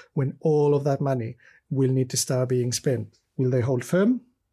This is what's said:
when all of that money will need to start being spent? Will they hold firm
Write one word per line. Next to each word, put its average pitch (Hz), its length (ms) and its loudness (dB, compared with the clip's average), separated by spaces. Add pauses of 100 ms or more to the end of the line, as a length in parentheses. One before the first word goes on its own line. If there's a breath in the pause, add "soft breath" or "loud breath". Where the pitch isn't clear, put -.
(140 loud breath)
when 139 260 -2
all 147 340 2
of 139 120 0
that 139 160 0
money 127 360 -4 (320 soft breath)
will 131 220 2
need 131 180 0
to 131 80 -4
start 127 320 -2
being 123 220 0
spent? 120 480 -4 (180)
Will 127 140 0
they 127 100 2
hold 123 240 -2
firm 220 360 2 (320)